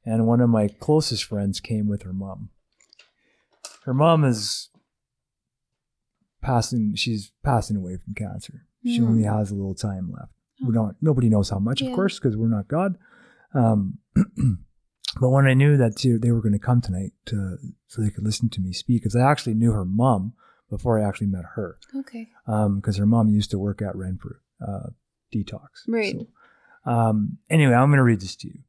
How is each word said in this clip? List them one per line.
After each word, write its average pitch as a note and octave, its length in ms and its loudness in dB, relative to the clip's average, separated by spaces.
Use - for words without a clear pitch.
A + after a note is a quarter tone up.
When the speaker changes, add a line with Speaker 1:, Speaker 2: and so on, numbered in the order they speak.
Speaker 1:
and A2+ 200 2
one A#2 160 4
of A#2+ 80 4
my G#2+ 200 4
closest D3+ 560 -2
friends G2+ 340 -4
came G#2+ 280 -4
with G2+ 160 -4
her F#2 100 -12
mom. G2 360 -12
Her B2+ 100 -4
mom D#3 300 4
is A2 460 -2
passing, A2+ 540 0
she's G#2+ 360 -6
passing A#2 340 0
away F#2 200 -8
from - 160 -14
cancer. - 520 -12
She A#3+ 160 0
Speaker 2:
Mm. A#2 80 2
Speaker 1:
only A2+ 160 4
has G#2 280 0
a G#2 40 -4
little G2 200 -4
time F#2+ 360 -6
left. - 200 -16
We F#3 80 -2
Speaker 2:
Oh. - 20 0
Speaker 1:
don't, A2 300 -2
nobody B2+ 280 2
knows G#2 200 2
how G2 100 -4
much, A#2 220 -2
of C4 80 -4
Speaker 2:
Yeah. B3 60 -6
Speaker 1:
course, F#3+ 240 -2
'cause A2 180 0
we're A2+ 100 0
not G#2 200 -2
God. F3 300 -2
Um, A2 460 2
<clears throat> - 0 -
but B2+ 100 2
when C#3 180 6
I C3 60 6
knew C#3+ 240 6
that A#2 220 2
she, B2+ 180 2
they A#2 140 2
were A#2 100 2
gonna G#2 180 2
come A#2+ 220 2
tonight F#2+ 320 -6
to, G2 320 -6
so - 140 -8
they G#2 100 0
could - 120 -8
listen G#2+ 260 -2
to - 120 -6
me F#2 120 -4
speak, A#2+ 300 -2
'cause G#2 120 -2
I A#2+ 140 4
actually B2 260 0
knew A2+ 160 4
her G#2 140 -2
mom G#2+ 480 0
before A2 300 0
I G#2+ 80 0
actually G2+ 200 -4
met F#2 180 -4
her. F#2 220 -8
Speaker 2:
Okay. A#3 340 -12
Speaker 1:
Um, G#2 340 0
'cause G2 160 -2
her G2+ 80 0
mom A2+ 240 4
used G#2 220 2
to G2+ 80 -4
work G2+ 220 -4
at G2 140 -4
Renfrew, F#2 400 -8
uh, G2 240 -10
detox. - 340 -8
Speaker 2:
Right. A3+ 280 -2
Speaker 1:
So, A#2+ 60 -4
um, A2 460 0
anyway, D#3 240 4
I'm C3 160 6
gonna C#3 140 6
read A2+ 180 4
this F#2+ 160 -12
to - 100 -16
you, - 220 -18